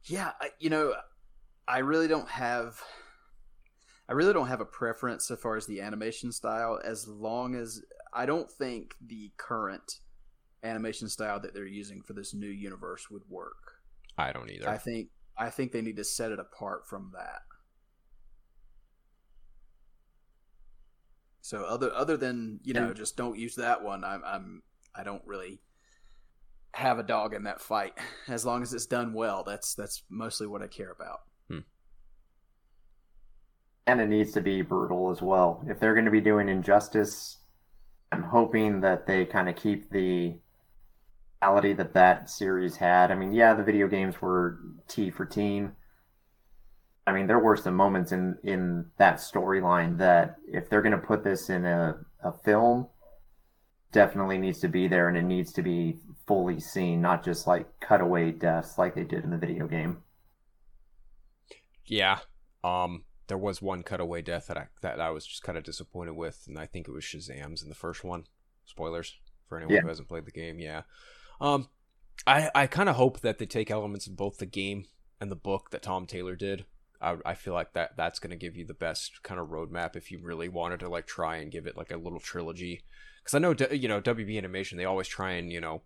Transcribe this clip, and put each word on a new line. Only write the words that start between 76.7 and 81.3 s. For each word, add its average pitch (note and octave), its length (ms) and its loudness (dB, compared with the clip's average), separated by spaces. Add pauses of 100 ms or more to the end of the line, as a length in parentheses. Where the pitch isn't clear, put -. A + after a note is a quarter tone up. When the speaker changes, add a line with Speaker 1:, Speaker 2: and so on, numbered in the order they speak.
Speaker 2:
I, E2+ 260 -2
I E2+ 100 -4
feel - 180 -8
like E2+ 200 -4
that, - 220 -4
that's E2 220 -4
gonna F2 200 -12
give E2+ 180 -12
you E2+ 100 -14
the - 80 -16
best - 500 -8
kinda F2+ 200 -8
roadmap D#2+ 520 -8
if E2+ 140 -14
you F2 100 -14
really E2+ 300 -8
wanted F2 300 -6
to, F2+ 100 -10
like, E2+ 160 -6
try E2 320 -6